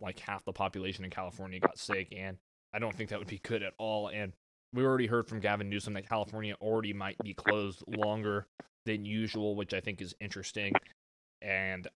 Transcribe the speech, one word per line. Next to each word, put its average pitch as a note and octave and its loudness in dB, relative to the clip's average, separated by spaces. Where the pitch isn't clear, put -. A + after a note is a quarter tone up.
like, F#2 -6
half G2 -4
the - -4
population F#2 0
in F#2 -6
California F#2 -6
got F#2+ 6
sick, F#2+ -2
and F#2+ -6
I G#2+ 0
don't A2 0
think G#2 -4
that G2 -2
would F#2+ -8
be G2+ -6
good A2 0
at F#2+ -4
all. G#2+ 0
And G2+ -4
we B2 4
already C3 6
heard A2+ 4
from A2+ -4
Gavin G#2 2
Newsom G2+ -2
that G2 -6
California G#2+ 0
already A2 2
might G2 -4
be G2+ -4
closed G2+ 2
longer G#2 2
than G#2+ 0
usual, G#2+ 0
which G2+ -2
I F#2+ 2
think F#2+ -4
is F#2 -8
interesting. G2+ -2
And F#2+ 0